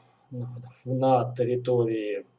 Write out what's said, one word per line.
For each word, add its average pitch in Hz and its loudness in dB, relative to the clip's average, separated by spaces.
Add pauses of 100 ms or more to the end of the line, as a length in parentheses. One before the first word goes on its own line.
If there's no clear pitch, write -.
(840)
на 127 2
території 117 0 (140)